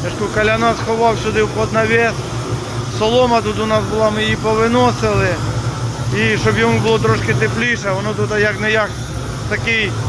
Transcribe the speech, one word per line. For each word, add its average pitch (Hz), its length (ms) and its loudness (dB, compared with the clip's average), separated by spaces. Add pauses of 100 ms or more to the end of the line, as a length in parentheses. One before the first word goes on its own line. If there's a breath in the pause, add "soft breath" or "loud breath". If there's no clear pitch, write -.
Я - 60 -2
ж - 80 -6
кажу, 202 160 -2
каляна 220 400 2
сховав 226 500 0
сюди 214 180 0
в 214 60 2
поднавіс. 220 640 2 (840)
Солома 233 420 4
тут 214 200 -2
у 214 60 0
нас 220 140 2 (120)
була, 214 180 2
ми 214 120 -2
її 214 140 0
повиносили. 220 920 2 (880)
І 214 220 2
щоб 214 200 2
йому 226 200 2
було 220 200 2
трошки 220 360 0
тепліше, 214 560 -2
воно 202 240 -2
тут 208 260 -2
як-не-як 214 480 0 (600)
такий 214 420 0 (180)